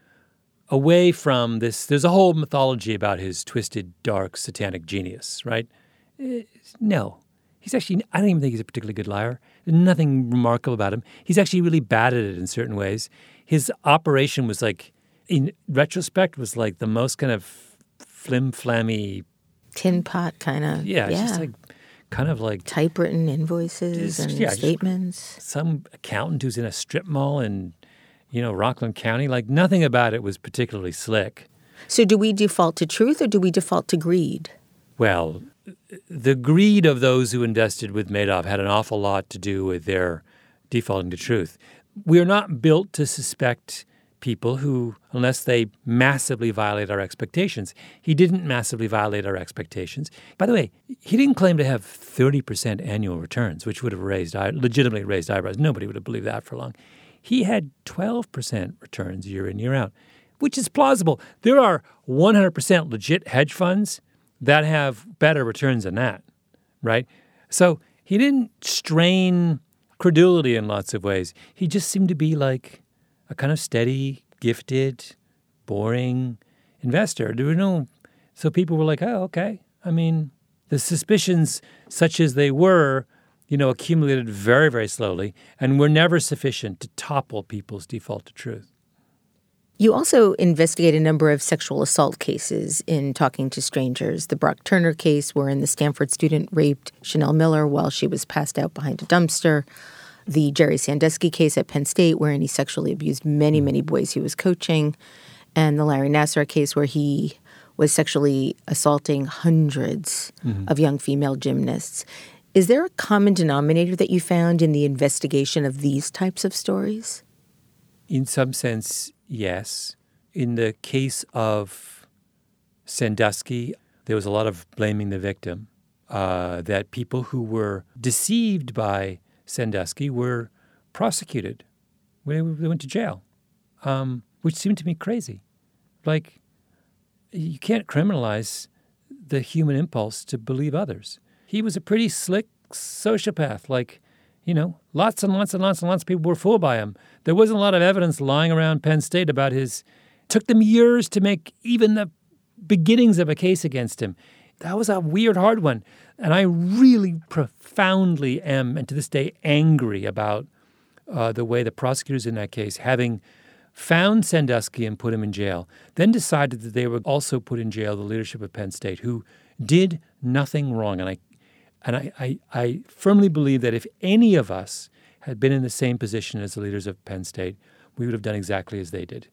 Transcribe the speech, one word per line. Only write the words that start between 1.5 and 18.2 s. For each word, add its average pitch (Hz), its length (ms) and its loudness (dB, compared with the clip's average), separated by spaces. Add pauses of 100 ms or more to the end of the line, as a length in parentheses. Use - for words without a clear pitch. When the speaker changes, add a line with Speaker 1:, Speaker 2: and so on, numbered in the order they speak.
Speaker 1:
this. 113 260 -4
There's 143 200 2
a 170 40 6
whole 185 240 6
mythology 131 600 0
about 101 260 -2
his 95 240 -8
twisted, 90 500 -8 (100)
dark, 98 340 -4
satanic 92 480 -8
genius, 92 600 -10
right? 113 220 -4 (520)
Eh, 254 240 -8 (360)
no. 175 380 0 (420)
He's - 160 -8
actually, 196 360 -2
I 175 80 0
don't 202 100 4
even 165 120 2
think 135 100 0
he's 113 80 -6
a 110 60 -8
particularly 107 300 -8
good 104 120 -6
liar. 107 320 -4 (260)
There's 165 120 4
nothing 156 540 4
remarkable 120 420 2
about 104 200 0
him. 117 100 -6 (200)
He's 175 140 2
actually 185 240 2
really 165 200 2
bad 117 320 2
at 120 100 0
it 95 140 -6
in 90 100 -6
certain 117 280 -6
ways. 101 320 -4 (380)
His 156 260 0 (120)
operation 143 640 2
was, 104 160 -4
like, 104 280 -4 (360)
in 156 240 0 (160)
retrospect, 160 720 0
was, 117 180 -8
like, 107 220 -4
the 113 80 -4
most 117 320 -2
kind 135 120 0
of - 440 -8 (240)
flim-flammy 113 1200 -4 (520)